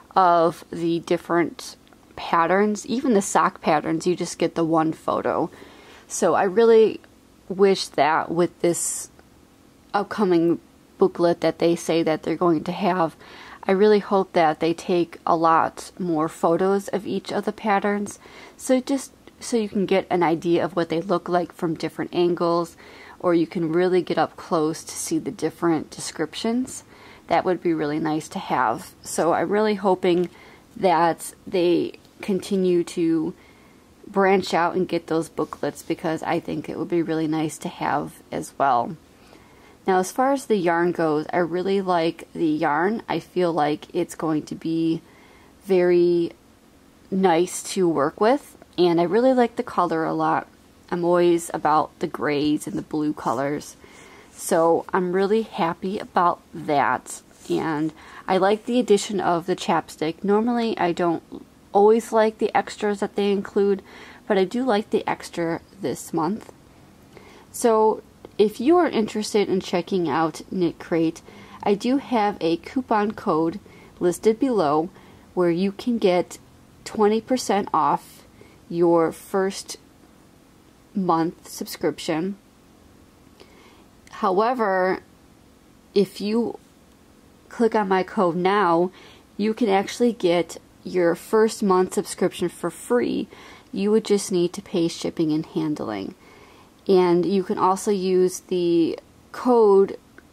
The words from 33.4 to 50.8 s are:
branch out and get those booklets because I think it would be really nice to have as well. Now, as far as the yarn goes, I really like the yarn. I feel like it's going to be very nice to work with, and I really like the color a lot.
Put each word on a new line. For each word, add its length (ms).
branch 460
out 200
and 140
get 180
those 220
booklets 540
because 400
I 180
think 280
it 100
would 100
be 140
really 260
nice 300
to 100
have 460
as 260
well. 380
Now, 120
as 120
far 220
as 140
the 100
yarn 360
goes, 400
I 60
really 420
like 520
the 120
yarn. 640
I 120
feel 320
like 420
it's 200
going 300
to 100
be 460
very 680
nice 520
to 140
work 320
with, 360
and 240
I 40
really 280
like 240
the 60
color 420
a 80
lot. 340